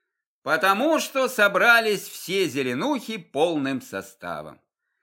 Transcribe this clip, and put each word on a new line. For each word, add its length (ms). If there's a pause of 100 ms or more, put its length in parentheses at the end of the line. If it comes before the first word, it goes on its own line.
(420)
Потому 580
что 280
собрались 800
все 400
зеленухи 720
полным 640
составом. 800 (420)